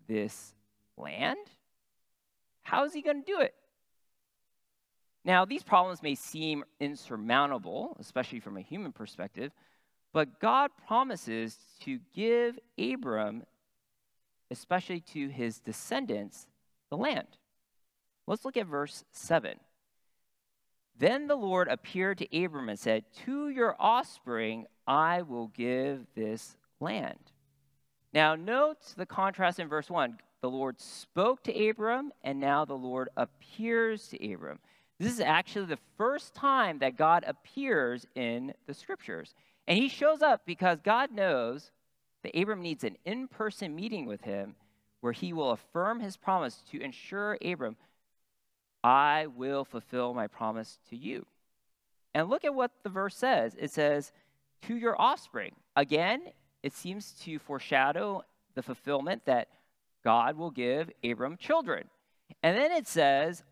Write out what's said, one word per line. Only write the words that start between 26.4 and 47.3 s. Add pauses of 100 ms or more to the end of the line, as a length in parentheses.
land." (800)
Now
note
the
contrast
in
verse
one. (220)
The
Lord
spoke
to
Abram, (100)
and
now
the
Lord
appears
to
Abram. (400)
This
is
actually
the (180)
first
time
that
God
appears (100)
in (120)
the
scriptures. (340)
And
he
shows
up
because
God
knows (500)
that
Abram
needs
an
in-person
meeting
with
him (460)
where
he
will
affirm
his
promise
to
ensure